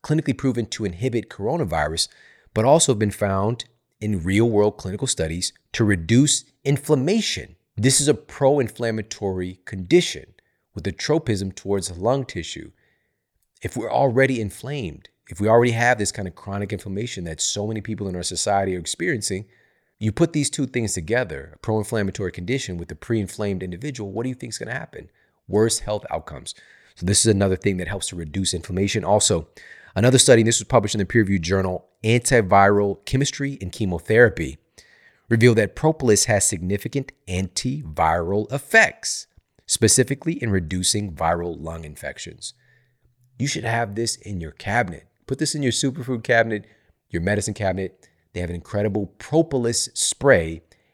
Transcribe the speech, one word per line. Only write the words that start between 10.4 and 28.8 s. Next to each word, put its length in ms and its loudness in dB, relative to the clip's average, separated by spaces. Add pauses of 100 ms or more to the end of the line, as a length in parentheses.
with 140 -10
a 40 -2
tropism 600 -2
towards 460 -4
lung 280 0
tissue. 460 -12 (920)
If 160 -8
we're 140 -6
already 500 2
inflamed, 680 -8 (180)
if 120 -16
we 80 2
already 240 6
have 260 2
this 140 -2
kind 160 -8
of 80 -10
chronic 380 -8
inflammation 500 -8
that 180 -8
so 240 -4
many 160 -4
people 260 -6
in 80 -6
our 60 -6
society 540 0
are 40 -6
experiencing, 640 -4 (520)
you 140 -2
put 220 0
these 160 0
two 180 -4
things 260 -4
together, 640 -4
a 40 -20
pro-inflammatory 720 -2
condition 460 -6
with 140 -10
a 40 -12
pre-inflamed 680 -4
individual, 480 -10
what 120 -4
do 60 -4
you 60 -8
think 160 -14
is 80 -10
gonna 140 -10
happen? 360 -14 (380)
Worse 320 4
health 320 -4
outcomes. 420 -10 (420)
So 100 -8
this 200 2
is 80 6
another 220 2
thing 220 -2
that 100 -6
helps 220 -6
to 60 -12
reduce 380 -4
inflammation. 500 -2